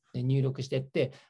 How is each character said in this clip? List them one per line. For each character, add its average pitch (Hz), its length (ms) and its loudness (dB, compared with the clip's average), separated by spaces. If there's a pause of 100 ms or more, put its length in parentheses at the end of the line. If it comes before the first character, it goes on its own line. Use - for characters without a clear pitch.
(140)
ね、 123 100 -2
入 135 180 4
力 131 220 -2
し - 60 -10
て 135 80 0
っ 131 40 -2
て、 135 300 -2 (180)